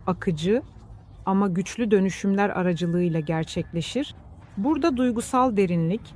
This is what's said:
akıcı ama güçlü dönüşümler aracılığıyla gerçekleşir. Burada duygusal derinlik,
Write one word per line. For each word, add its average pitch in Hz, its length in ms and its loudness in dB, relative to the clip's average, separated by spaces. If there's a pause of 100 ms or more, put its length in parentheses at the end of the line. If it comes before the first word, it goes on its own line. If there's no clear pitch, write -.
akıcı 185 540 0 (640)
ama 196 220 2
güçlü 190 440 -2
dönüşümler 196 580 2
aracılığıyla 175 720 0
gerçekleşir. 165 960 -4 (420)
Burada 277 400 2
duygusal 247 600 2
derinlik, 175 440 2 (140)